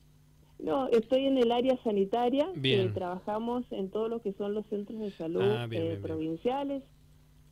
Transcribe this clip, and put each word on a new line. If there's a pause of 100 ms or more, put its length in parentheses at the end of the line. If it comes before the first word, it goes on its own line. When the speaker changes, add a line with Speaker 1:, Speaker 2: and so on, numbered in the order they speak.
(580)
Speaker 1:
No,
estoy
en
el
área
sanitaria,
que
Speaker 2:
Bien.
Speaker 1:
trabajamos
en
todo
lo
que
son
los
centros
de
salud,
Speaker 2:
Ah,
bien,
Speaker 1:
eh,
Speaker 2:
bien,
bien.
Speaker 1:
provinciales, (680)